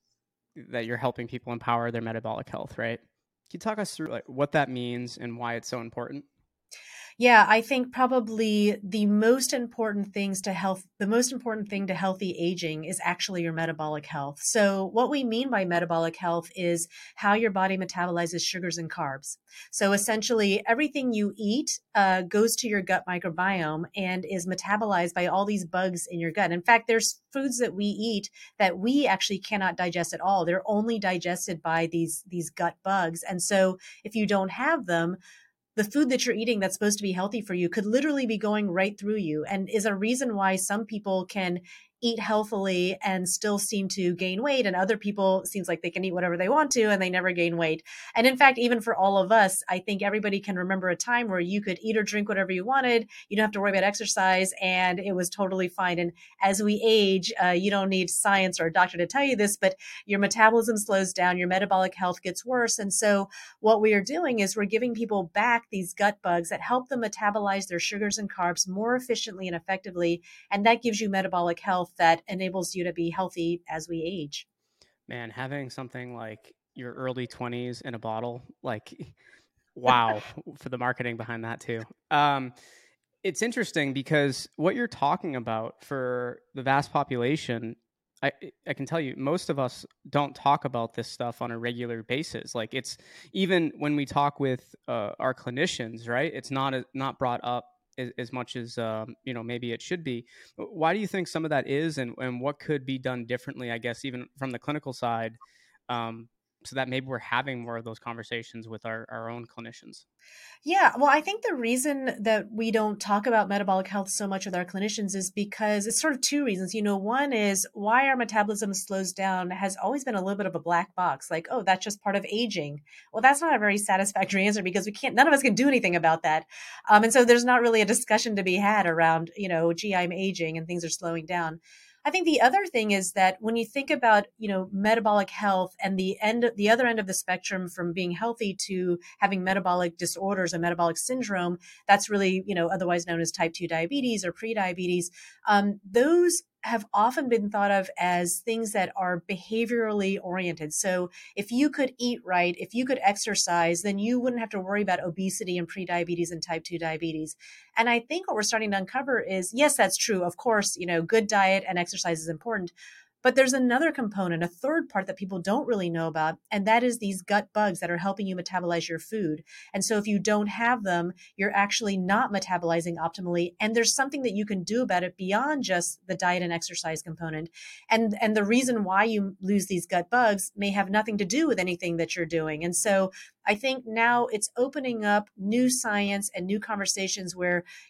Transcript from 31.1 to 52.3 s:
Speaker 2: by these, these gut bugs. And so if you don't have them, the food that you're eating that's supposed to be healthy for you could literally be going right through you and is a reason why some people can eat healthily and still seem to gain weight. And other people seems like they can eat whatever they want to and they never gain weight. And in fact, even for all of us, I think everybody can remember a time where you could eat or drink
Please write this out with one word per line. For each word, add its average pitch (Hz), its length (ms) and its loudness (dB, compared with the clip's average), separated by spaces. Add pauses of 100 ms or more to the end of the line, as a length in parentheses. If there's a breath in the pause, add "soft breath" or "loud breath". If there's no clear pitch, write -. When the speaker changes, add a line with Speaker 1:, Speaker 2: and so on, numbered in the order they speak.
Speaker 2:
by 165 320 0
these, 165 340 -2
these 170 220 -6
gut 170 340 -4
bugs. 175 400 0
And 180 200 -6
so 190 340 2 (280 loud breath)
if 214 100 -10
you 214 120 2
don't 190 260 0
have 262 340 0
them, 170 320 0 (580 loud breath)
the 214 80 0
food 262 260 2
that 254 160 0
you're 247 80 0
eating 220 240 0
that's 190 160 0
supposed 208 240 0
to 202 40 -8
be 196 100 -2
healthy 202 280 -2
for 190 140 -6
you 175 140 2
could 196 180 -2
literally 254 400 2
be 220 100 -2
going 208 320 0
right 190 300 0
through 208 180 -2
you 151 320 -2
and 196 220 -4
is 214 160 0
a 208 80 0
reason 233 400 -2
why 190 220 2
some 202 280 -4
people 202 400 -4
can 180 360 -4 (420 loud breath)
eat 233 160 0
healthily 196 840 0
and 185 260 -2
still 208 300 -2
seem 202 280 -2
to 185 280 -2
gain 185 280 -2
weight. 269 220 2
And 190 100 0
other 190 220 2
people 196 480 2
seems 185 240 -6
like 165 140 -2
they 175 80 -4
can 185 120 -4
eat 185 120 -2
whatever 180 240 0
they 185 100 0
want 285 220 4
to 233 140 4
and 202 180 4
they 180 80 0
never 180 200 0
gain 170 280 0
weight. 160 240 0 (320 loud breath)
And 233 120 4
in 262 120 4
fact, 262 200 8
even 240 220 2
for 220 160 0
all 196 220 4
of 185 120 4
us, 202 380 6
I 185 120 -2
think 196 220 -4
everybody 202 380 0
can 202 160 -6
remember 185 320 0
a 175 80 2
time 240 320 0
where 185 120 0
you 185 200 0
could 190 220 -4
eat 220 160 0
or 214 40 4
drink 208 280 -2